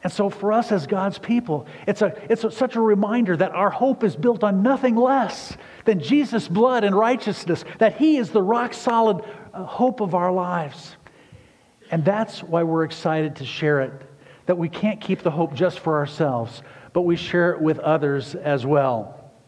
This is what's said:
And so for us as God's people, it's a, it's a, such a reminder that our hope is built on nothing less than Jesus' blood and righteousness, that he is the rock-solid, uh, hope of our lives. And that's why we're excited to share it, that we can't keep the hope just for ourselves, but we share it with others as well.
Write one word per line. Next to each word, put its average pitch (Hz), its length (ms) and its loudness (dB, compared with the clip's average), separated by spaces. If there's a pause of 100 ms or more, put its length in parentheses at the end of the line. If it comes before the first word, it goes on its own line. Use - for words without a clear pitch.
And 180 80 -4
so 202 200 0
for 202 200 -2
us 226 200 2
as 170 160 0
God's 196 320 -2
people, 202 480 -2 (200)
it's 208 140 0
a, 196 180 0 (100)
it's 226 140 0
a, 220 60 0
such 247 260 -2
a 233 60 0
reminder 214 560 2
that 180 140 2
our 185 180 2
hope 254 340 0
is 190 120 0
built 226 280 0
on 196 200 2
nothing 262 320 2
less 247 600 0 (300)
than 208 140 4
Jesus' 208 480 0
blood 226 360 2
and 196 120 2
righteousness, 214 680 0 (140)
that 220 200 4
he 302 200 4
is 220 140 -2
the 214 100 4
rock-solid, 226 840 2 (300)
uh, 185 100 -10
hope 254 360 0
of 185 160 -2
our 180 160 2
lives. 180 640 -4 (960)
And 165 120 0
that's 208 380 -2
why 170 220 0
we're 160 200 2
excited 156 520 -2
to 135 100 -12
share 147 360 0
it, 131 120 -4 (540)
that 180 100 2
we 170 120 -2
can't - 300 -2
keep 185 220 -4
the 170 100 0
hope 151 220 -2
just 175 260 0
for 156 180 0
ourselves, 143 680 -2 (300)
but 180 80 2
we 175 140 2
share 175 360 0
it 160 100 -2
with 156 160 2
others 147 560 0
as 139 320 -2
well. 135 680 0 (160)